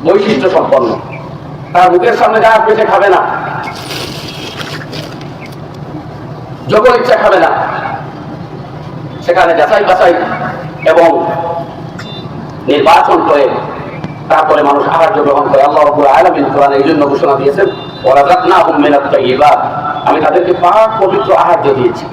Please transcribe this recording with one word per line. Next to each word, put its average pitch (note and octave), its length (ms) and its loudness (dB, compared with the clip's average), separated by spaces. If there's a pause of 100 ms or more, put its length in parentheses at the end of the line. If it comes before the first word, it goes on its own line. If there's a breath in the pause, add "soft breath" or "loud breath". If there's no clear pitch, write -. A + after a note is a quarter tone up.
বৈশিষ্ট্য G3 460 2
সম্পন্ন, - 460 0 (760)
তার F3 200 4
মুখের G#3+ 200 2
সামনে A3 280 2
যা A3 100 4
আসবে A3 260 2
সে G#3+ 80 2
খাবে G3 240 2
না, - 380 -2 (3250)
যখন A#3+ 260 4
ইচ্ছা - 220 2
খাবে G3 220 2
না, - 120 2 (1700)
সেখানে E3+ 320 2
যাচাই G3+ 300 2
বাছাই F#3 300 4 (720)
এবং E3 400 4 (1400)
নির্বাচন - 600 4
করে C#3 200 2 (800)
তারপরে D#3 340 2
মানুষ C#3+ 260 0
আহার্য D3+ 340 2
গ্রহণ C#3+ 260 2
করে। C3+ 140 4
আল্লাহ D3 220 4
রাব্বুল C#3+ 220 2
আলামিন C#3+ 380 4
কোরআনে C#3 320 2
এই C3+ 60 2
জন্য D3 240 2
ঘোষণা - 280 0
দিয়েছেন, F#3 320 0 (380)
"ওয়া C3+ 100 4
রাযাকনাহুম D#3 640 4
মিনাত C#3+ 240 2 (100)
তাইয়্যিবাত", C3 460 4 (500)
আমি D#3+ 120 0
তাদেরকে F3+ 320 2
পাক G#3+ 500 2
পবিত্র F#3+ 320 2
আহার্য C#3+ 400 2
দিয়েছি। B2 380 -2